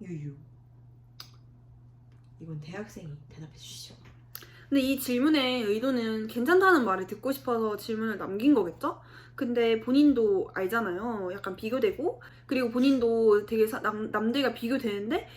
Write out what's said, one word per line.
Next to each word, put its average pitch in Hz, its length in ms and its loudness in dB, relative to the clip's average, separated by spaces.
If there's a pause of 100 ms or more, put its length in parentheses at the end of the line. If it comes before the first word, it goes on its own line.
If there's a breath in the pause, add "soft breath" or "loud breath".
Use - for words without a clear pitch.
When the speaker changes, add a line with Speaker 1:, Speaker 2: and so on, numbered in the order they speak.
Speaker 1:
유유. 151 300 -10 (2000)
이건 160 200 -12
대학생이 185 480 -14 (200)
대답해 156 280 -18
주시죠. - 380 -18 (720 loud breath)
Speaker 2:
근데 277 140 2
이 269 160 0
질문의 254 640 2
의도는 220 640 -2
괜찮다는 330 580 4
말을 190 220 0
듣고 254 260 -6
싶어서 226 440 -2
질문을 220 420 -6
남긴 214 360 2
거겠죠? 190 460 -2 (360 loud breath)
근데 233 440 0
본인도 240 760 4
알잖아요. 196 760 -4
약간 196 220 -8
비교되고 233 640 -2 (260 loud breath)
그리고 254 240 -2
본인도 226 760 4
되게 220 200 2
사-, - 140 -6
남-, 214 300 -4
남들과 233 440 0
비교되는데 233 840 -4